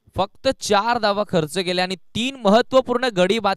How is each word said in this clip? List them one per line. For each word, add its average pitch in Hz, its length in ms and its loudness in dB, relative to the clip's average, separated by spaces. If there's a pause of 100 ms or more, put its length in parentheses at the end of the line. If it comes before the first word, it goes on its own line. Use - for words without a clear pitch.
(140)
फक्त - 340 -4
चार 233 500 0
धावा 208 300 0
खर्च 160 300 -2
केल्या 180 260 -2
आणि 185 120 -6
तीन 254 400 -8
महत्त्वपूर्ण 247 680 2
गडी 202 340 2
बाद 196 180 -2